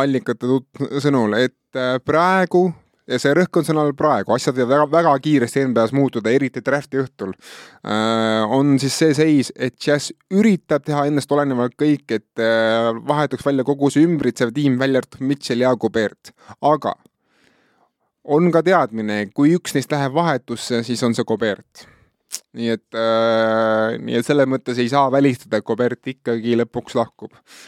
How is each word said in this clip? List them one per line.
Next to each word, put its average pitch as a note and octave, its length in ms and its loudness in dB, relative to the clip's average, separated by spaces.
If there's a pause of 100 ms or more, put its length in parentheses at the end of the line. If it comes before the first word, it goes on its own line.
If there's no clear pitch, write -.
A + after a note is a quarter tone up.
allikate B2+ 420 -2
tut-, C3 400 -4 (160)
sõnul, B2 380 0
et, B2+ 180 -2 (160)
äh, B2+ 220 -2 (100)
praegu, F3+ 640 2 (420)
ja B2 80 0
see C#3 160 2
rõhk E3+ 300 2
on - 20 -8
sõnal D3+ 320 0
praegu, B2 380 0
asjad B2+ 240 -2
võivad B2+ 160 2
väga, D3 180 4
väga D#3+ 320 4
kiiresti C3+ 400 2
N B2+ 80 -2
B A2+ 80 2
A-s A2+ 160 0
muutuda, A#2+ 320 0
eriti B2+ 320 0
drafti C#3 400 -2
õhtul, G#2 320 -8 (480)
äh, A2 640 0
on C3+ 320 2
siis C3 160 -4
see D#3 240 2
seis, D3+ 400 2
et B2+ 240 -6
Jazz D3 300 -2 (180)
üritab F#3 560 2
teha D3 240 -2
endast C#3+ 240 -2
olenevalt C3 480 0
kõik, D3 220 2 (100)
et, A2 240 -6
äh, A2+ 560 2 (160)
vahetuks D3 380 -2
välja C3+ 180 0
kogu C#3 240 0
see D3 160 4
ümbritsev B2+ 480 -2
tiim, C#3 240 0
välja C3 240 0
arvatud - 240 -10
Mitchell C3 400 -2
ja B2+ 80 2
Gobert. G#2+ 640 -4 (260)
Aga C#3+ 320 0 (1400)
on E3 220 2
ka E3 100 2
teadmine, A2 720 0
kui D3 220 4
üks - 180 -6
neist C3+ 220 -4
läheb C#3 180 -2
vahetusse, B2 720 -2
siis A#2 220 -6
on A#2 100 0
see A#2+ 80 -2
Gobert. G#2+ 640 -4 (680)
Nii A#2 160 -6
et, - 240 -6
äh, A2+ 1000 0 (100)
nii A#2+ 140 -2
et A#2+ 60 -2
selles C#3+ 240 2
mõttes B2 280 -4
ei A#2+ 120 0
saa C#3 200 2
välistada, C3 480 0
et G#2 80 -6
Gobert A#2+ 460 -4
ikkagi A#2 500 -4
lõpuks - 360 -8
lahkub. - 360 -4 (340)